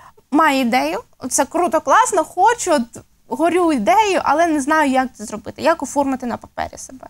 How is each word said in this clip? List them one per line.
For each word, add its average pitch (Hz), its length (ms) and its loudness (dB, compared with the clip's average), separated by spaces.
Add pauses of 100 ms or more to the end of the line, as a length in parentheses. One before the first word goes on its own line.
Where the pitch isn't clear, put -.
(300)
має 285 300 2
ідею, 269 420 -2 (280)
це - 140 0
круто, 320 360 0
класно, 339 440 2
хочу, 403 480 0
от, 285 100 2 (460)
горю 330 440 0
ідею, 349 520 2
але 311 220 2
не 302 140 0
знаю, 294 300 2
як 262 240 0
це 208 100 -16
зробити, - 380 -12
як 320 200 0
оформити 269 440 -4
на 220 100 -6
папері - 420 -12
себе. - 320 -20